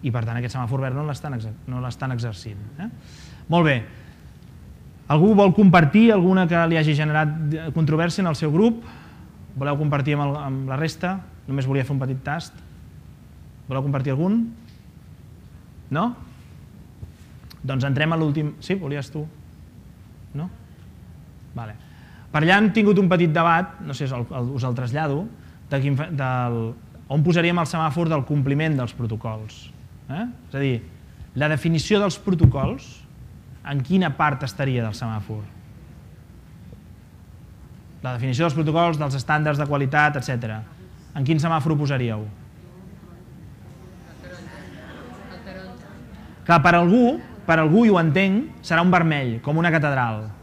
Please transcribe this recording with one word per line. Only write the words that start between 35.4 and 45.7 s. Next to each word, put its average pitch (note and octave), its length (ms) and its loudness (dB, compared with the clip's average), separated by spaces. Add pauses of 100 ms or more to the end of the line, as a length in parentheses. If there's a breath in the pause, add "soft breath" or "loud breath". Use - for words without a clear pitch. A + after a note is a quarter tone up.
La B2+ 100 -6
definició B2+ 320 0
dels D#3+ 80 0
protocols, D#3+ 480 2
dels C#3 160 -2
estàndards D3+ 400 0
de D3 80 -2
qualitat, C#3+ 540 0
etcètera. A#2 400 -6 (580)
En C#3 80 -2
quin D#3 160 2
semàfor D#3+ 320 0
ho D3 60 0
posaríeu? B2 460 -2 (4000)